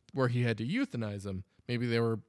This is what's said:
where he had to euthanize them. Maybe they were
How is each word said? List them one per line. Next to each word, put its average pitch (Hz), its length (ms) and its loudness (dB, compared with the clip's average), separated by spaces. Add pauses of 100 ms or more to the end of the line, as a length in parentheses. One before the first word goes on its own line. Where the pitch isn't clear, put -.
(120)
where 131 160 2
he 120 140 2
had 117 160 2
to 113 80 -4
euthanize 117 560 -2
them. 98 220 -6 (240)
Maybe 120 180 0
they 117 140 2
were 113 300 2